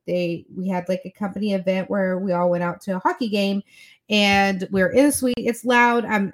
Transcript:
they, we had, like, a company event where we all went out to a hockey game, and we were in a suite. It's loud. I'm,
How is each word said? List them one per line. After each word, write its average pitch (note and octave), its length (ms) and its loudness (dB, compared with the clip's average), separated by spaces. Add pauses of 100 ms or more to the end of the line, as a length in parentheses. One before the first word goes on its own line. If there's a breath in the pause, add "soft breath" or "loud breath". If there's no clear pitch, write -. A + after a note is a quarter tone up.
they, F3 380 -2 (100)
we F#3 140 -6
had, F3+ 180 -4
like, F#3 160 -2
a F#3 60 -12
company G3+ 440 -4
event F#3 360 -2
where F#3 300 -2
we F#3+ 120 -4
all F3 200 2
went F3 120 0
out F3 200 -4
to F#3+ 120 -4
a F#3 40 -4
hockey F4 280 -2
game, G3 340 -2 (480 loud breath)
and G3 640 2
we F#3+ 100 2
were F3+ 100 2
in C4+ 160 6
a C#4+ 40 4
suite. B3+ 260 -2
It's A3+ 280 -4
loud. A#3+ 400 4
I'm, G#3 280 -2